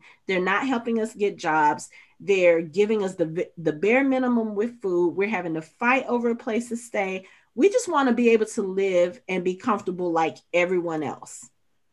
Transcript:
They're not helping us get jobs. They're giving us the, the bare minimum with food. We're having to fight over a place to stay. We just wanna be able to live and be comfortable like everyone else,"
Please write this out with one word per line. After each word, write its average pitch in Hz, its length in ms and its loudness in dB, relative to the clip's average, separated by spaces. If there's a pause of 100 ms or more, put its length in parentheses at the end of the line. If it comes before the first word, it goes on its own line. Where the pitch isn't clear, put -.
(280)
They're 185 140 0
not 196 260 0
helping 233 320 -2
us 220 160 -4
get 196 220 -2
jobs. 156 520 0 (300)
They're 175 420 4
giving 202 420 0
us 185 120 -4
the, 160 320 -2 (100)
the 156 160 -2
bare 214 300 2
minimum 247 520 0
with 240 260 -4
food. 175 340 0
We're 202 140 -2
having 180 260 -4
to 160 60 -4
fight 254 460 -2
over 240 220 0
a 233 60 -2
place 233 340 -6
to 233 80 -6
stay. 190 480 -6 (300)
We 302 140 4
just 466 180 0
wanna 277 260 2
be 233 180 4
able 214 160 4
to - 140 -6
live 185 680 0
and 185 140 -2
be 180 120 -2
comfortable 185 560 -4
like 160 260 0 (160)
everyone 170 500 0
else," - 460 -10 (440)